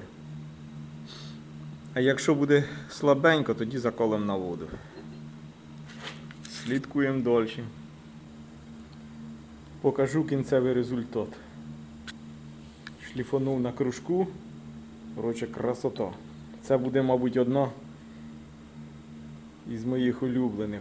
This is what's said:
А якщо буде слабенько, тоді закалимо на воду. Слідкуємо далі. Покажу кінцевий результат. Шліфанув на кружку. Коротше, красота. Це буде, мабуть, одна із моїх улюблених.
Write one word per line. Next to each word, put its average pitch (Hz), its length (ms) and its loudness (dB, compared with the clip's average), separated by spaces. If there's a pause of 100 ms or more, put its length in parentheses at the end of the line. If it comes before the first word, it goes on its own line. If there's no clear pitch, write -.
(1900)
А 127 60 4
якщо 135 340 6
буде 143 300 8 (260)
слабенько, 143 640 6
тоді 120 240 0
закалимо 113 460 2
на 101 120 2
воду. 87 300 -2 (1800)
Слідкуємо 135 720 2
далі. 117 300 6 (2250)
Покажу 135 400 4
кінцевий 131 480 4
результат. 120 560 0 (1800)
Шліфанув 135 540 0
на 123 120 2
кружку. 143 540 2 (920)
Коротше, 117 300 0
красота. 117 640 0 (520)
Це 135 140 6
буде, 127 260 4
мабуть, 127 340 4
одна 127 320 6 (2000)
із 113 140 -4
моїх 123 380 4
улюблених. 107 580 2